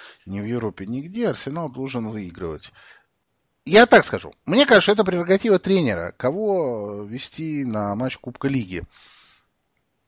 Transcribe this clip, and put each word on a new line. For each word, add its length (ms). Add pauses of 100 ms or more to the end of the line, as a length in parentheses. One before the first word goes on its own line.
(260)
ни 140
в 40
Европе, 400
нигде, 440
Арсенал 420
должен 380
выигрывать. 640 (920)
Я 220
так 180
скажу, 300 (100)
мне 220
кажется, 260
это 120
прерогатива 540
тренера, 600
кого 880
вести 600
на 300
матч 240
Кубка 300
Лиги. 340 (1200)